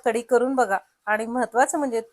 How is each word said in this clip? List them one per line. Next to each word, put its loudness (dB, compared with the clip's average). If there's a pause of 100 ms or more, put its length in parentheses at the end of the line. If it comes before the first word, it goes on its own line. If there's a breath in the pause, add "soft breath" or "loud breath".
कढी 0
करून 2
बघा 0 (300)
आणि 0
महत्वाचं 0
म्हणजे -2 (120)